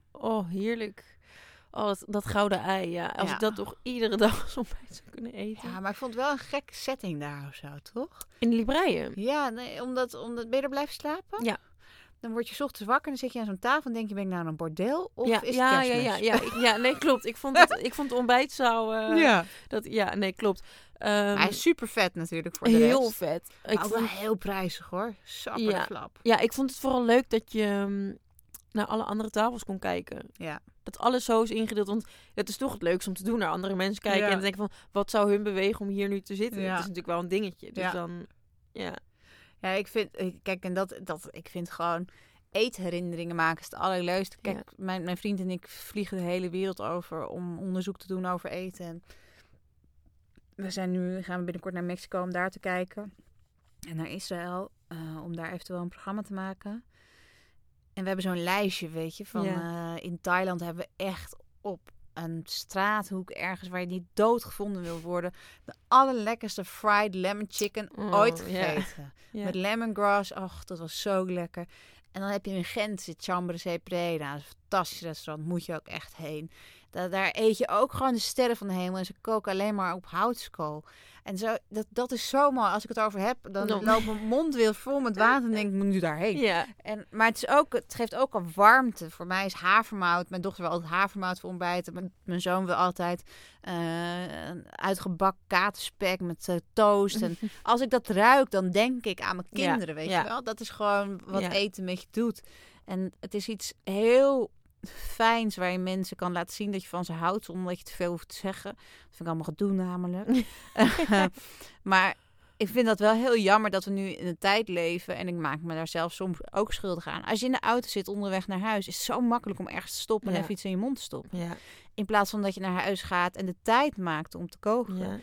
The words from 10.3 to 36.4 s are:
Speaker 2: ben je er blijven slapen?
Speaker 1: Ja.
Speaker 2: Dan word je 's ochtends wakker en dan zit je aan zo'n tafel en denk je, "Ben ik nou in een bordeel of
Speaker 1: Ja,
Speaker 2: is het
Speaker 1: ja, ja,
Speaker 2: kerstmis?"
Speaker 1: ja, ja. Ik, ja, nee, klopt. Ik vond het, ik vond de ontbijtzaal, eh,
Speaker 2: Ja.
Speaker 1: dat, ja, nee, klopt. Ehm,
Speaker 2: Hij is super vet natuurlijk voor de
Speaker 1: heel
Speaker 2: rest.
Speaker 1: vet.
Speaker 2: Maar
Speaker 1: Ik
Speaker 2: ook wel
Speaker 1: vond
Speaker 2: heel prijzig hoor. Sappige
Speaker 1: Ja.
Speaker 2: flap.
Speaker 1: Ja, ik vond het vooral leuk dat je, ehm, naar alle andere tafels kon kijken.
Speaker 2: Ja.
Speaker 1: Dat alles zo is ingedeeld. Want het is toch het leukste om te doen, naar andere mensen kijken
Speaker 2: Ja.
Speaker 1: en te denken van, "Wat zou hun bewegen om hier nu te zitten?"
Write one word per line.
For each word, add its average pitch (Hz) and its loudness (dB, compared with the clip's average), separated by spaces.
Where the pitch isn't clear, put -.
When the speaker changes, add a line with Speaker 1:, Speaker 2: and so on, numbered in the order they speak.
Speaker 2:
ben 254 2
je 269 2
er 277 -4
blijven 277 -2
slapen? 359 -6
Speaker 1:
Ja. 220 0
Speaker 2:
Dan 233 -8
word 233 -4
je - -14
's - -10
ochtends 269 -6
wakker 285 2
en 262 -6
dan - -
zit 254 -6
je 247 -8
aan 220 -4
zo'n 196 -4
tafel 269 2
en - -4
denk 226 -4
je, 202 -8
"Ben 196 -4
ik 190 -4
nou 180 -2
in 165 -4
een 156 -4
bordeel 185 -2
of - -2
Speaker 1:
Ja, 226 6
Speaker 2:
is - -8
het 247 0
Speaker 1:
ja, 262 8
ja, 254 2
Speaker 2:
kerstmis?" 240 4
Speaker 1:
ja, 214 2
ja. 233 6
Ik, - -4
ja, 233 6
nee, 254 4
klopt. 269 2
Ik 226 -4
vond 277 2
het, 571 10
ik 254 -2
vond 285 -2
de 247 -4
ontbijtzaal, 240 2
eh, 226 2
Speaker 2:
Ja. 220 8
Speaker 1:
dat, 214 -2
ja, 208 2
nee, 190 0
klopt. 196 0
Ehm, 208 2
Speaker 2:
Hij 180 6
is 202 -4
super 311 2
vet 185 2
natuurlijk 170 -6
voor - -4
de 226 8
Speaker 1:
heel 240 8
Speaker 2:
rest. 226 0
Speaker 1:
vet. 170 -4
Speaker 2:
Maar - -4
Speaker 1:
Ik 214 2
Speaker 2:
ook 214 -2
wel 226 2
Speaker 1:
vond 226 0
Speaker 2:
heel 208 -2
prijzig 190 -4
hoor. 202 -4
Sappige - -2
Speaker 1:
Ja. 185 0
Speaker 2:
flap. - -10
Speaker 1:
Ja, 226 6
ik 226 2
vond 269 0
het - -12
vooral 254 2
leuk 240 4
dat 220 -2
je, 214 0
ehm, 202 -2
naar 214 -2
alle 220 -2
andere 214 -4
tafels 220 0
kon 190 -6
kijken. - -6
Speaker 2:
Ja. 156 -10
Speaker 1:
Dat - -14
alles 247 2
zo 226 4
is 226 -2
ingedeeld. 220 -2
Want 208 -2
het 208 -2
is 202 -8
toch - -2
het - -8
leukste 175 2
om 185 -6
te 190 -10
doen, 226 0
naar 185 0
andere 185 -2
mensen 190 -2
kijken 202 4
Speaker 2:
Ja. 208 4
Speaker 1:
en 196 4
te 190 -2
denken 196 0
van, 208 -2
"Wat 202 0
zou 208 4
hun 202 4
bewegen 202 0
om 202 -4
hier 196 -2
nu 196 -2
te 196 -8
zitten?" 208 -2